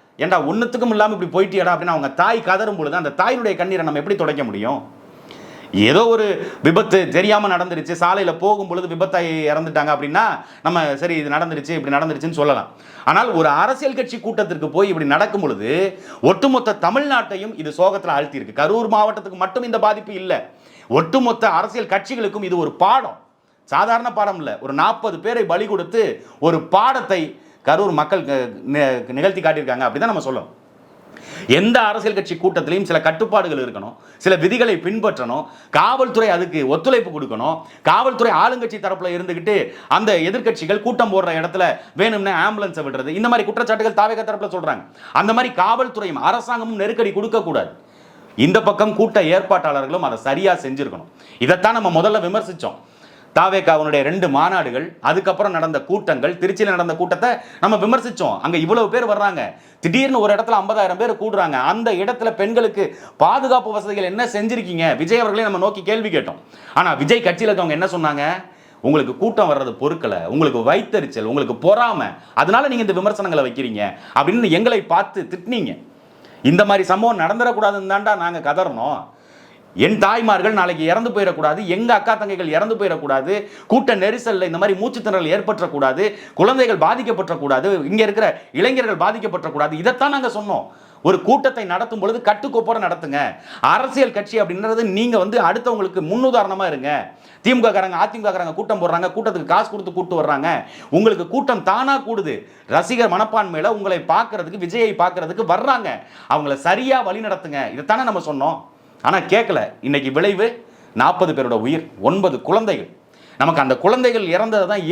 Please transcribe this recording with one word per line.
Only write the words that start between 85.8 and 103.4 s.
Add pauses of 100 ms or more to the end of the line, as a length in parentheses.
குழந்தைகள்
பாதிக்கப்பட்டுறக்கூடாது, (140)
இங்க
இருக்கிற (260)
இளைஞர்கள்
பாதிக்கப்பட்டுறக்கூடாது.
இதைத்தான்
நாங்க
சொன்னோம். (360)
ஒரு
கூட்டத்தை
நடத்தும்
பொழுது
கட்டுக்கோப்போட
நடத்துங்க. (420)
அரசியல்
கட்சி
அப்படின்றது
நீங்க
வந்து
அடுத்தவங்களுக்கு (100)
முன்னுதாரணமா
இருங்க. (540)
தி
மு
க
காரங்க,
அ
தி
மு
க
காரங்க
கூட்டம்
போடுறாங்க,
கூட்டத்துக்கு
காசு
கொடுத்து
கூட்டு
வர்றாங்க, (420)
உங்களுக்கு
கூட்டம்
தானா (140)
கூடுது. (320)
ரசிகர்
மனப்பான்மையில